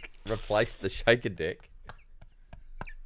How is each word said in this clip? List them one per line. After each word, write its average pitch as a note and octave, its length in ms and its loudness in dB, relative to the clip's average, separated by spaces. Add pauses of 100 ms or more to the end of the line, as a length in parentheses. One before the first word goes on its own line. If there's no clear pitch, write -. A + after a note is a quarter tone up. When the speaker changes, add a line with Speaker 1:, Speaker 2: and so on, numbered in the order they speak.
Speaker 1:
<laughs> - 300 -12
Speaker 2:
Replace A2 440 2
the - 160 -4
shaker A#2+ 400 4
deck. E2 400 -4 (1400)